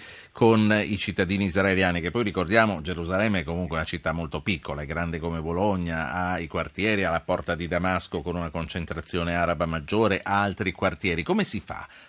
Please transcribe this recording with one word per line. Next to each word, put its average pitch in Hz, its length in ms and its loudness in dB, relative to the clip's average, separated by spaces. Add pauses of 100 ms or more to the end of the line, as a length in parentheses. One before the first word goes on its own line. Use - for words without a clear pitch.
(320)
con 110 400 6
i 104 260 2
cittadini 98 460 0
israeliani, 92 560 4
che 82 100 -2
poi 113 140 0
ricordiamo 98 560 2
Gerusalemme 90 600 0
è 82 40 -2
comunque 82 320 -4
una 80 100 -2
città 80 280 -4
molto 78 280 -4
piccola, 76 420 -4
è - 20 -8
grande 82 340 -4
come 82 220 -4
Bologna, 85 720 0
ha 90 260 -2
i 85 80 -6
quartieri, 95 560 -2
ha 82 80 0
la 82 80 2
porta 87 360 -2
di 82 120 -4
Damasco 87 540 -2
con 85 160 -4
una 85 120 -4
concentrazione 85 840 -4
araba 85 300 2
maggiore, 92 580 2
ha 101 180 2
altri 98 300 -2
quartieri. 87 500 0
Come 190 220 2
si 107 160 -4
fa - 260 -10 (240)